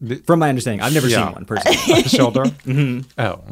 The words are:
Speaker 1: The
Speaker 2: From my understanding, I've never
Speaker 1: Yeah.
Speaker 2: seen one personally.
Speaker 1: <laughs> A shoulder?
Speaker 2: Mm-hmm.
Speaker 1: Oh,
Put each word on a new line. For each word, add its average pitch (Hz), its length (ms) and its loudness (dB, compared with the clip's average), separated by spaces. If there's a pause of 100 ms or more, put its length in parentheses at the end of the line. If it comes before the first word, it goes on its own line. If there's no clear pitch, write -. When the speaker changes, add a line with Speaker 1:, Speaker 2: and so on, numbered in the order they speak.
Speaker 1:
The 120 140 -6
Speaker 2:
From 165 240 2
my 151 100 2
understanding, 117 320 -2
I've 131 100 -2
never 135 160 2
Speaker 1:
Yeah. 101 160 2
Speaker 2:
seen 80 100 -6
one - 120 -14
personally. 320 560 2
Speaker 1:
<laughs> - 20 0
A - 40 -2
shoulder? 127 360 2
Speaker 2:
Mm-hmm. 135 560 -2 (180)
Speaker 1:
Oh, 107 340 -4